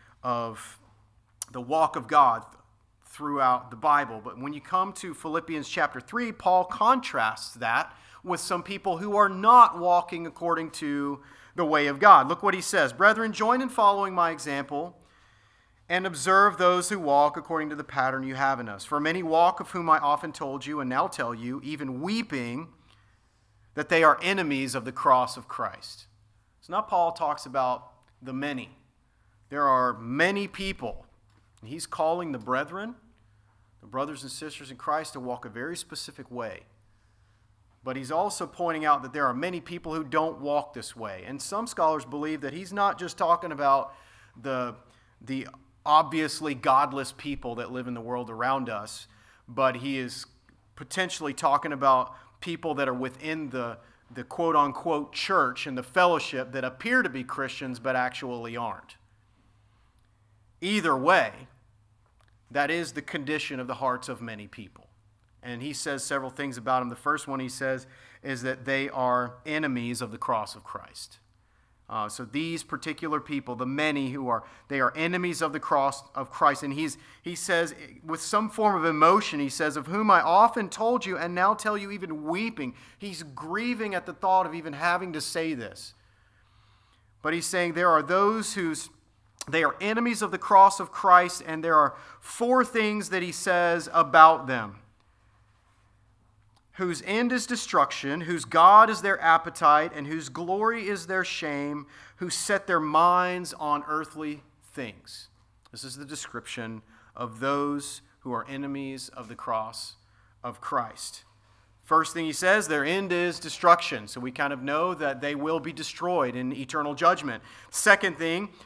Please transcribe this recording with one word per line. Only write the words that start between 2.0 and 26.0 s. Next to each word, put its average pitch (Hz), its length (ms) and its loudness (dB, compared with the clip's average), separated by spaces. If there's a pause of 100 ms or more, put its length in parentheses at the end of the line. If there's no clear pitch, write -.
God 127 360 6 (600)
throughout 139 680 -2
the 123 60 -14
Bible. 135 460 0
But 104 160 -14
when 139 140 -8
you 147 80 -14
come 190 340 -4
to 175 200 -12
Philippians 160 540 -6
chapter 147 320 -2
three, 233 300 -6
Paul 185 340 2
contrasts 180 880 0
that 120 420 -2 (260)
with 180 180 -4
some 175 220 -4
people 190 360 -6
who 202 180 -2
are 202 140 6
not 208 480 8
walking 175 480 2
according 160 460 -4
to 143 500 -6 (320)
the 175 100 -2
way 151 220 4
of 139 140 -2
God. 170 280 10
Look 175 140 -2
what 196 120 2
he 190 60 -4
says, 160 320 2
"Brethren, 214 400 4
join 240 300 2
in 262 80 -6
following 202 440 4
my 170 160 4
example 143 680 -6 (880)
and 185 180 0
observe 185 520 4
those 180 320 4
who 208 80 -2
walk 147 380 4
according 156 340 -4
to 151 60 -10
the 147 80 -10
pattern 131 400 -2
you 131 100 -8
have 135 260 0
in 117 80 -10
us. 101 160 -12
For 147 160 -2
many 165 220 -2
walk, 170 360 4
of - 120 -10
whom 170 180 -4
I 156 120 6
often 147 320 -2
told 135 340 -8
you 147 140 -8
and 131 100 -6
now 143 160 0
tell 127 280 -6
you, 123 280 -8
even 139 400 -8
weeping, 160 720 -6 (1000)
that 147 140 -6
they - 160 6
are - 160 8
enemies 147 540 -2
of 123 100 -6
the 127 80 -8
cross 127 460 2
of - 100 -18
Christ." - 580 -10 (560)